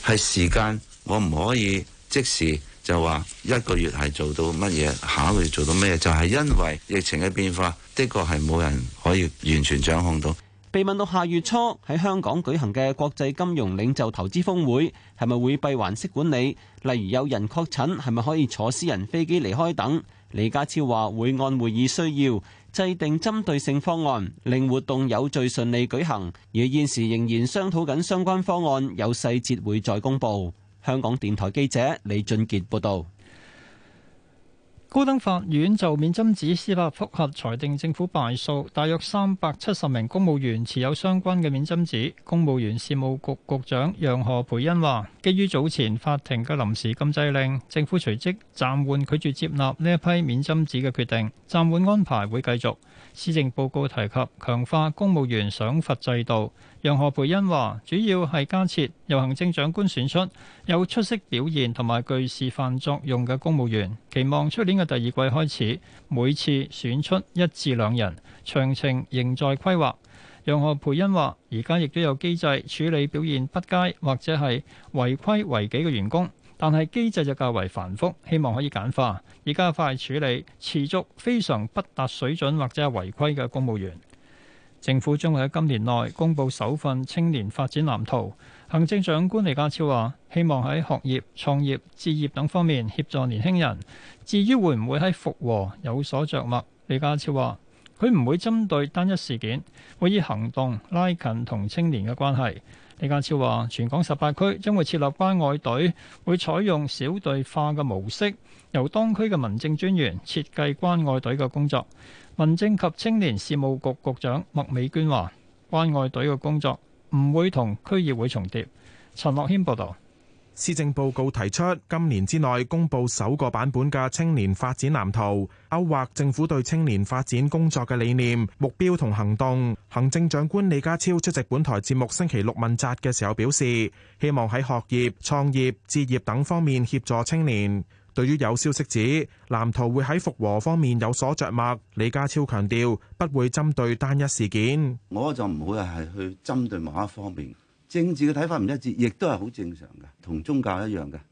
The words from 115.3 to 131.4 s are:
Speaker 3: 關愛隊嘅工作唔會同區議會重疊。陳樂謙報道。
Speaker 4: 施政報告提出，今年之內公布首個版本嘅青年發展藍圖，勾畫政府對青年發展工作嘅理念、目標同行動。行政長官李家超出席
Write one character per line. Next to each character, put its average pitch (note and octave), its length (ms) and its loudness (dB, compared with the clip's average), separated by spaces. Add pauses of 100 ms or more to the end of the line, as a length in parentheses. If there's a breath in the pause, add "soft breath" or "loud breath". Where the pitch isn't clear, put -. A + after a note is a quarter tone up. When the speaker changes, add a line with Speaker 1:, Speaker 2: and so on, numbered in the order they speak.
Speaker 3:
關 D#3+ 280 2
愛 C3 100 0
隊 C3+ 180 -2
嘅 C#3+ 100 0
工 D3+ 220 -2
作 C3+ 200 -2 (360)
唔 C#3+ 180 4
會 E3+ 160 4
同 A#2 340 0
區 G3 120 -2
議 D#3 200 0
會 A2+ 140 -2
重 G2+ 160 -4
疊。 A2 180 -6 (520 loud breath)
陳 C#3+ 180 0
樂 D3 140 0
謙 F#3 180 2
報 C3 80 0
道。 G2 220 -6 (580)
Speaker 4:
施 - 220 -4
政 C#3+ 180 0
報 C3+ 180 0
告 C3 200 -2
提 G2+ 180 -2
出， E3+ 140 -2 (260)
今 E3 180 0
年 G2+ 200 2
之 E3 100 0
內 B2+ 280 2
公 E3 220 0
布 B2 200 0
首 A#2 280 0
個 C#3+ 140 0
版 A#2+ 220 0
本 B2+ 200 0
嘅 C3 180 0
青 E3 260 0
年 G2 180 2
發 B2+ 220 -2
展 C3+ 160 0
藍 G2+ 200 0
圖， G2+ 380 0 (200 soft breath)
勾 D#3+ 100 0
畫 D3+ 340 0
政 C#3+ 180 0
府 D3+ 140 0
對 D3 160 0
青 D#3+ 240 0
年 G2+ 180 2
發 B2+ 200 0
展 C3 260 2
工 E3 180 2
作 C#3 200 0
嘅 B2+ 80 0
理 A#2 180 2
念、 A#2+ 340 2 (120)
目 C3+ 180 2
標 F3+ 180 2
同 A#2+ 160 0
行 G#2 240 0
動。 B2+ 400 0 (140)
行 B2+ 180 0
政 E3 220 2
長 D3+ 180 0
官 G3 220 2
李 C#3+ 100 2
家 D#3+ 160 -2
超 F3 240 0
出 F3 120 0
席 C3+ 180 -2